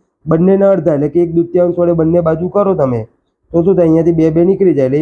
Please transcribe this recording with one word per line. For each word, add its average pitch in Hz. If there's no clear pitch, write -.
બંનેના 190
અડધા 165
એટલે 147
કે 165
એક 170
દૂતીયાંશ 175
વડે 175
બંને 165
બાજુ 165
કરો 196
તમે 127
તો 165
શું 185
થાય? 170
અહીંયાથી 165
બે 160
બે 160
નીકળી 190
જાય 131
એટલે 143